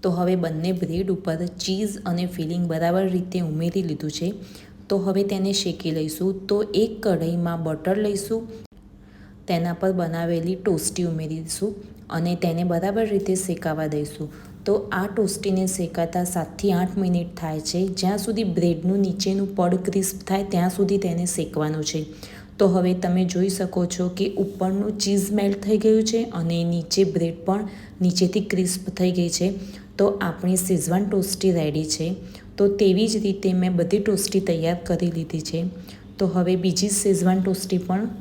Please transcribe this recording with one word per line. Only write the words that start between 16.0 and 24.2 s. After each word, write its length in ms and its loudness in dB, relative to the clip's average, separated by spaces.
સાતથી 480 -2
આઠ 260 0
મિનિટ 280 2
થાય 240 -4
છે. 280 0
જ્યાં 300 0
સુધી 260 -2
બ્રેડનું 540 2
નીચેનું 580 0
પડ 180 4
ક્રિસ્પ 540 -2
થાય 160 0
ત્યાં 260 2
સુધી 280 2
તેને 280 0
શેકવાનું 580 -2
છે. 220 -4
તો 100 6
હવે 260 4
તમે 300 2
જોઈ 240 2
શકો 380 0
છો 220 -2
કે 280 -2